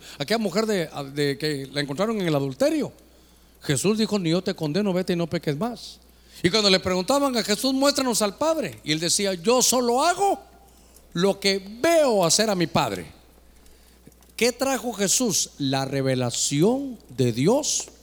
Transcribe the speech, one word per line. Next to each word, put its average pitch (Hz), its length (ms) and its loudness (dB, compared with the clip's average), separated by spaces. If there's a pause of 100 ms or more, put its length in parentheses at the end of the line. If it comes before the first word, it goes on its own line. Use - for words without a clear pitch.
(180)
aquella 202 220 0
mujer 208 260 0
de, 202 240 0 (240)
de 143 240 0
que 143 340 -4
la 143 100 -2
encontraron 190 380 -2
en 180 80 -2
el 156 60 2
adulterio, 175 580 0 (720)
Jesús 175 380 0
dijo: 214 180 0
"Ni 170 140 0
yo 185 100 2
te 190 140 -4
condeno, 175 360 -2
vete 180 220 0
y - 20 0
no 170 120 0
peques 160 280 -2
más". 214 440 -8 (420)
Y 180 80 2
cuando 202 220 2
le 185 80 6
preguntaban 240 580 0
a 208 60 0
Jesús: 262 320 0
"Muéstranos 262 480 0
al 196 160 -2
Padre", 285 440 -2
y 147 80 -2
él 160 80 0
decía: 190 360 0
"Yo 220 260 2
solo 240 420 2
hago 349 360 2 (760)
lo 190 260 0
que 196 240 -2 (160)
veo 277 460 4
hacer 214 240 2
a 202 60 0
mi 170 100 2
Padre". 107 400 0 (1300)
¿Qué 240 160 2
trajo 247 420 -4
Jesús? 202 640 0
La 135 260 -2
revelación 143 1120 0 (100)
de 123 240 0
Dios, 190 540 0 (180)